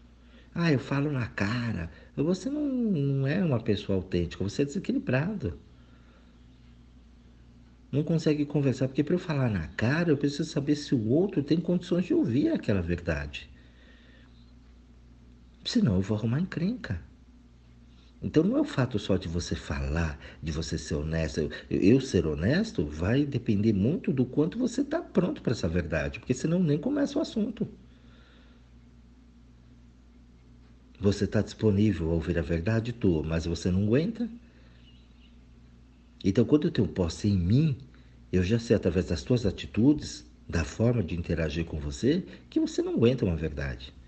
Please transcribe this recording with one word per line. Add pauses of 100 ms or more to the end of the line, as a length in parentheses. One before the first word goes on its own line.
(540)
"Ah,
eu
falo
na
cara." (260)
Você
não,
não
é
uma
pessoa
autêntica,
você
é
desequilibrado. (2250)
Não
consegue
conversar,
porque
pra
eu
falar
na
cara,
eu
preciso
saber
se
o
outro
tem
condições
de
ouvir
aquela
verdade. (2250)
Senão
eu
vou
arrumar
encrenca. (1200)
Então
não
é
o
fato
só
de
você
falar, (240)
de
você
ser
honesto.
Eu, (200)
eu,
eu
ser
honesto
vai
depender
muito
do
quanto
você
tá
pronto
pra
essa
verdade,
porque
senão
nem
começa
o
assunto. (3250)
Você
tá
disponível
a
ouvir
a
verdade?
Tô,
mas
você
não
aguenta? (2000)
Então,
quando
eu
tenho
posse
em
mim, (560)
eu
já
sei
através
das
tuas
atitudes, (240)
da
forma
de
interagir
com
você, (240)
que
você
não
aguenta
uma
verdade. (140)